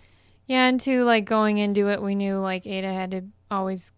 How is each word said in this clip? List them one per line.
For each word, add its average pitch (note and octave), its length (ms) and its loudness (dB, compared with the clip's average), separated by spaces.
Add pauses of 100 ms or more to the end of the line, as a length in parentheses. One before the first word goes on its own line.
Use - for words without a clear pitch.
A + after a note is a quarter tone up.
(460)
Yeah, B3+ 200 4
and B3+ 140 4
too, B3+ 240 2
like, A3+ 200 4
going G#3+ 340 2
into G3+ 300 2
it, G3+ 120 0
we G3 140 -2
knew, G3 240 -2
like, F#3+ 280 -4
Ada F#3+ 260 -6
had F#3 180 -6
to F#3 140 -6 (260)
always F#3+ 480 -4